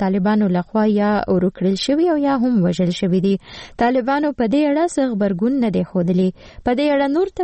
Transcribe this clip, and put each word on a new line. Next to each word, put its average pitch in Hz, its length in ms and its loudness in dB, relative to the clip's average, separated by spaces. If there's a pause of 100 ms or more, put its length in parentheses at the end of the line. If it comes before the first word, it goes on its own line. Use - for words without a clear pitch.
طالبانو 196 560 0
لخوا 214 260 0
یا 208 260 2 (160)
ورک 185 300 0
کړل 190 180 0 (120)
شوي 320 240 2
او 302 160 0
یا 277 160 0
هم 240 200 2
وژل 180 360 0
شوي 185 200 0
دي. 196 160 0 (400)
طالبانو 262 560 0
په 247 120 -2
دې 262 260 2
اړه 302 140 0 (100)
څه 294 60 -2 (100)
غبرګون 208 540 -2
نه 220 60 0
دی 185 140 -2
ښودلی. 185 460 0 (340)
په 247 80 0
دې 277 220 0
اړه 277 120 2 (100)
نور 381 280 -2